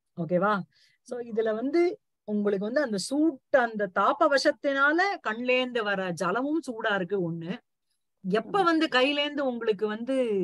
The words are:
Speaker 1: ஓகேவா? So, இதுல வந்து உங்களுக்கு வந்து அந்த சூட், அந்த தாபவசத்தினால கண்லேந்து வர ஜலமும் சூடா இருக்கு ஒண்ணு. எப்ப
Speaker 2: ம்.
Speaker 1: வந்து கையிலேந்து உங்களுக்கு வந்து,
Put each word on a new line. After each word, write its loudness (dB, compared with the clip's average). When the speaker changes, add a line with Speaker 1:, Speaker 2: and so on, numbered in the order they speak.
Speaker 1:
ஓகேவா? 0
So, -8
இதுல -2
வந்து 0
உங்களுக்கு 0
வந்து 0
அந்த -2
சூட், 0
அந்த 2
தாபவசத்தினால 2
கண்லேந்து 0
வர -2
ஜலமும் -2
சூடா -2
இருக்கு -2
ஒண்ணு. -8
எப்ப 0
Speaker 2:
ம். 2
Speaker 1:
வந்து 4
கையிலேந்து 0
உங்களுக்கு -2
வந்து, -2